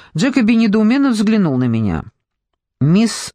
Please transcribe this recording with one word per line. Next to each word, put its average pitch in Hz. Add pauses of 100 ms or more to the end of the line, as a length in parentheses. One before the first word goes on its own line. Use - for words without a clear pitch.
(160)
Джекоби 233
недоуменно 226
взглянул 208
на 127
меня. 110 (760)
«Мисс 190